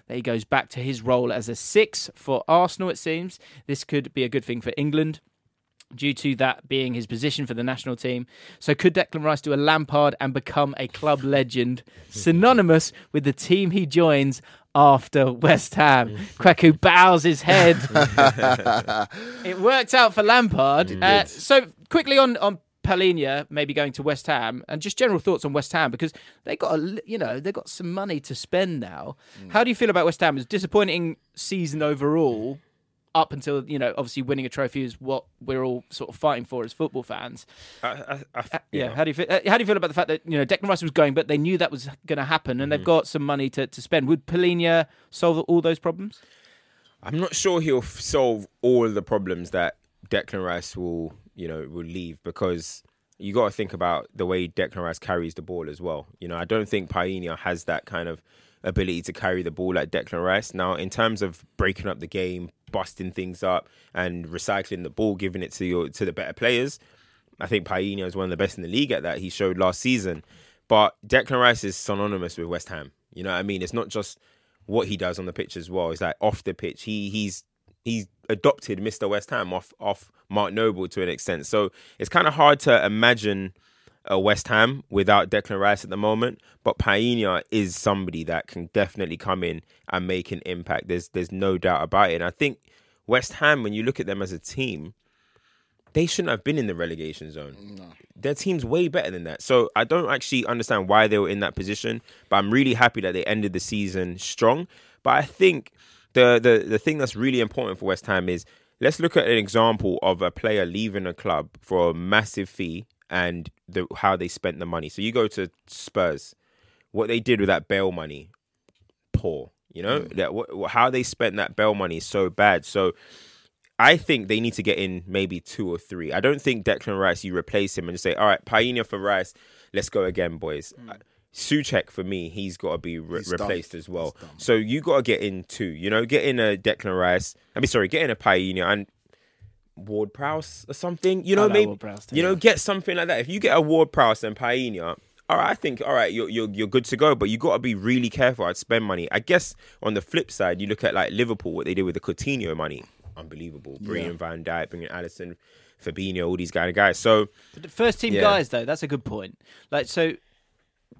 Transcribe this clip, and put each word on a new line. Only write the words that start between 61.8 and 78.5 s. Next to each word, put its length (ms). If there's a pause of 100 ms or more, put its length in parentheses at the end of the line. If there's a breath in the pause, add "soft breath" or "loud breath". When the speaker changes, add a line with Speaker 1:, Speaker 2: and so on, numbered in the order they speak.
Speaker 2:
up 140
the 80
game, 420 (220)
busting 400
things 320
up, 240 (260 soft breath)
and 320
recycling 560
the 80
ball, 240
giving 260
it 120
to 120
your, 260
to 140
the 80
better 200
players, 480 (580 soft breath)
I 80
think 180
Palhinha 400
is 120
one 80
of 60
the 60
best 220
in 60
the 40
league 220
at 140
that. 140
He 120
showed 260
last 240
season. 440 (420 soft breath)
But 300 (100)
Declan 340
Rice 220
is 140
synonymous 600
with 120
West 220
Ham. 200 (240)
You 80
know 80
what 80
I 60
mean? 180
It's 120
not 140
just 300 (460)
what 240
he 80
does 240
on 60
the 60
pitch 240
as 140
well. 220
It's 80
like 200
off 220
the 120
pitch. 280
He, 260
he's, 360 (400)
he's 240 (200)
adopted 540